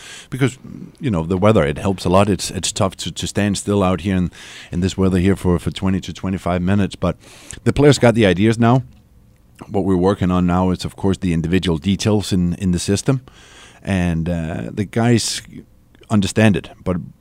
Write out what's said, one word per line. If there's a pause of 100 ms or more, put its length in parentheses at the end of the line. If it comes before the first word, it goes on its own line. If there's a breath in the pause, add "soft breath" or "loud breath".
(280 loud breath)
because, (400)
you
know,
the
weather,
it
helps
a
lot.
It's,
it's
tough
to,
to
stand
still
out
here
in, (400 loud breath)
in
this
weather
here
for,
for
twenty
to
twenty-five
minutes,
but (460 loud breath)
the
players
got
the
ideas
now. (840)
What
we're
working
on
now
is,
of
course,
the
individual
details
in,
in
the
system, (600 loud breath)
and,
uh,
the
guys (640)
understand
it. (140)
But (220)